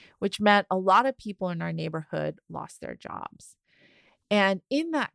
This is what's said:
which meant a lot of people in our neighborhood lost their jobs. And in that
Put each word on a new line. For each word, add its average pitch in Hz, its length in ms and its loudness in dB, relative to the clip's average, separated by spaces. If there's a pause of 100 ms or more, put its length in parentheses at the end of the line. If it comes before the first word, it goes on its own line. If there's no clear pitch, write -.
(180)
which 202 240 -4
meant 202 300 6
a 185 60 2
lot 190 280 4
of 269 140 -2
people 185 300 -6
in 170 120 -4
our 170 100 -4
neighborhood 160 680 -4 (100)
lost - 320 -10
their - 140 -10
jobs. - 600 -14 (760)
And 196 300 2 (100)
in 320 200 0
that 285 240 -2